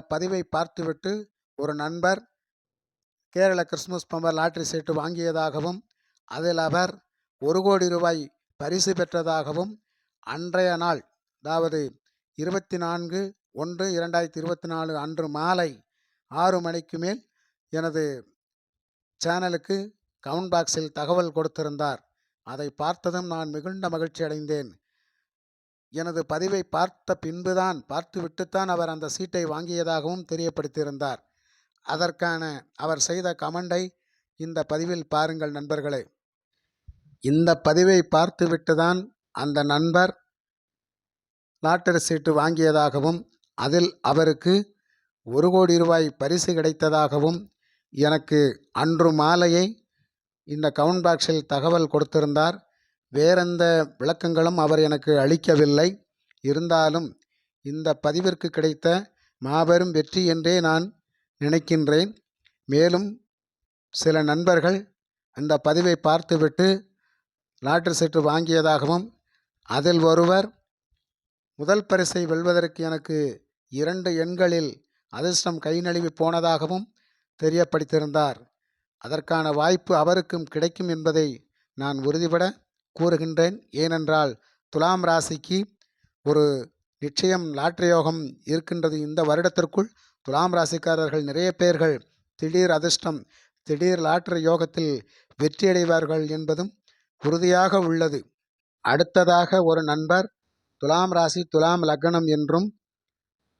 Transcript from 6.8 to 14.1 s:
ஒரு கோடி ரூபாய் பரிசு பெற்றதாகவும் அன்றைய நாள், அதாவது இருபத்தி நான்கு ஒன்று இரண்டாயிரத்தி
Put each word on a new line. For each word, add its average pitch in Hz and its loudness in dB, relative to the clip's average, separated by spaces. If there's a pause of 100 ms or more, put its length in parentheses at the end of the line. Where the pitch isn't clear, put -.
ஒரு 160 2
கோடி 190 2
ரூபாய் 170 0 (380)
பரிசு 180 -2
பெற்றதாகவும் 165 -4 (540)
அன்றைய 175 -2
நாள், 165 -2 (440)
அதாவது 160 -2 (580)
இருபத்தி 185 -6
நான்கு 175 -6 (320)
ஒன்று 175 -8
இரண்டாயிரத்தி 170 -2